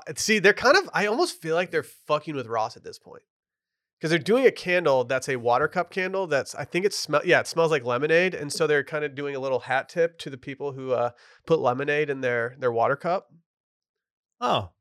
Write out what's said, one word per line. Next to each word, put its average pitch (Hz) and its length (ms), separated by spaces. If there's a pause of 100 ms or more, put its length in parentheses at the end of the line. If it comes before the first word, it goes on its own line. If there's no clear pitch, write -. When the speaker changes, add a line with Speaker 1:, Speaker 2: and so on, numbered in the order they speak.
(160)
Speaker 1:
see, 214 240
they're 196 140
kind 254 240
of, 359 160
I 185 120
almost 247 360
feel 160 120
like 180 160
they're 156 140
fucking 151 520
with 127 120
Ross 110 280
at 85 80
this - 140
point. - 240 (800)
'Cause 165 80
they're 165 100
doing 233 280
a 190 40
candle 165 520
that's 127 260
a 135 60
water 123 320
cup 175 240
candle 190 340
that's, 143 300
I - 100
think 175 200
it 202 80
smell-, 151 320
yeah, 160 160
it 107 60
smells 165 220
like 151 160
lemonade. 147 480
And 143 180
so - 140
they're 147 180
kinda 151 260
doing 143 260
a 135 40
little 131 200
hat - 300
tip 165 300
to 147 120
the 135 80
people 143 320
who, 131 220
uh, 120 180 (340)
put 160 140
lemonade 143 500
in 135 120
their, 120 360
their 131 140
water 117 240
cup. 175 360 (1080)
Speaker 2:
Oh. 160 420